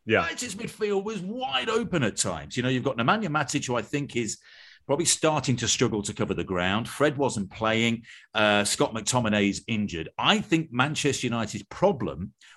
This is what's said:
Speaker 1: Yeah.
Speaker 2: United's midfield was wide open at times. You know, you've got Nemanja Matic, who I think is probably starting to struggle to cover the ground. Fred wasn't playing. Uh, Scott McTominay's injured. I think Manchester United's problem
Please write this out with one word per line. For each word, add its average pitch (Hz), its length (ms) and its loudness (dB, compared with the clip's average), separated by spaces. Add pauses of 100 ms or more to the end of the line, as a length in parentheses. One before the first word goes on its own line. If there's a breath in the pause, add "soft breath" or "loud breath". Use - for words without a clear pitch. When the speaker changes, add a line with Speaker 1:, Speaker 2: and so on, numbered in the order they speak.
Speaker 1:
Yeah. 107 160 4
Speaker 2:
United's 240 320 -4
midfield 202 480 -4
was 214 180 -6
wide 247 480 -6
open 220 360 0
at 101 120 0
times. 80 400 -4
You 127 60 0
know, 123 60 2
you've 127 160 0
got 131 120 -2
Nemanja 185 300 2
Matic, 147 400 -2
who 123 80 0
I 117 80 0
think 143 320 -4
is 117 240 -4 (480 soft breath)
probably 147 180 0
starting 147 500 2
to 113 140 -2
struggle 110 340 2
to 107 100 -4
cover 104 220 0
the - 80 -2
ground. 95 460 0
Fred 143 280 0
wasn't 113 320 -2
playing. 113 540 0 (320 loud breath)
Uh, 104 300 4
Scott 135 280 0
McTominay's 104 760 2
injured. 101 400 -4 (100)
I 165 220 2
think 160 320 0
Manchester 135 560 0
United's 110 360 -4
problem 101 680 -2 (240 soft breath)